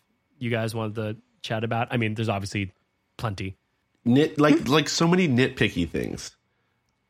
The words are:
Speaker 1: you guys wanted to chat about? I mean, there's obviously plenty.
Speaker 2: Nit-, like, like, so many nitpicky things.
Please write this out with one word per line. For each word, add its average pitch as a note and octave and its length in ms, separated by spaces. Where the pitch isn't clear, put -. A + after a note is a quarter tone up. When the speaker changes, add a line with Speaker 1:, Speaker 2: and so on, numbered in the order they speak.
Speaker 1:
you A#2+ 120
guys A2+ 260
wanted A2 200
to G#2+ 220
chat A2+ 220
about? A#2 280
I B2+ 60
mean, A2 180
there's A2+ 140
obviously G2 440
plenty. G2 380
Speaker 2:
Nit-, C#3 360
like, D#3 280
like, D3 220
so E3+ 180
many F3+ 220
nitpicky A#2 600
things. - 460